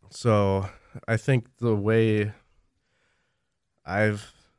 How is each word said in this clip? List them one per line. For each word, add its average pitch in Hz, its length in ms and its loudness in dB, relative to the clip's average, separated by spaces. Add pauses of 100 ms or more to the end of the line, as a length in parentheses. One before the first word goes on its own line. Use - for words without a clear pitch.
(100)
so 98 580 0 (400)
I 113 80 0
think 123 300 0 (120)
the 117 180 0
way 107 560 0 (1500)
I've, 104 460 -2 (260)